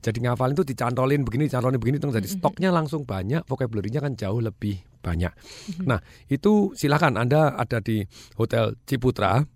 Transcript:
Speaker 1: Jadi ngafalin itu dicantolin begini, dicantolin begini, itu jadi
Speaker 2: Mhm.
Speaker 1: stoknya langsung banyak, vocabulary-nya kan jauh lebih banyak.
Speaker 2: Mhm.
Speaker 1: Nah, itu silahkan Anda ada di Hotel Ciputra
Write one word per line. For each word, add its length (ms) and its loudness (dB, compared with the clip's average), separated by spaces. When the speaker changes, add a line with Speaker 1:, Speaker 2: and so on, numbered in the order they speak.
Speaker 1:
Jadi 240 -2
ngafalin 320 0
itu 80 2
dicantolin 560 0
begini, 240 0
dicantolin 320 0
begini, 240 0
itu 80 -2
jadi 160 0
Speaker 2:
Mhm. 160 -6
Speaker 1:
stoknya 320 2
langsung 320 -2
banyak, 400 -4
vocabulary-nya 560 -2
kan 160 -4
jauh 240 -2
lebih 400 -4
banyak. 320 -2
Speaker 2:
Mhm. 560 -12
Speaker 1:
Nah, 160 0
itu 480 2
silahkan 480 2
Anda 320 4
ada 320 -2
di 160 0
Hotel 560 0
Ciputra 560 2